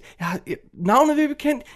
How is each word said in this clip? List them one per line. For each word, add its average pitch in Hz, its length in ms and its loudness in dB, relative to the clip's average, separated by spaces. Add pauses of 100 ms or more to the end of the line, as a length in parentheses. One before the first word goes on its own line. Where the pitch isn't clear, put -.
(180)
jeg 170 80 -6
har, 175 200 -4
jeg, 170 100 -8 (180)
navnet 254 420 2
virker 294 180 0
bekendt, 294 280 -4 (120)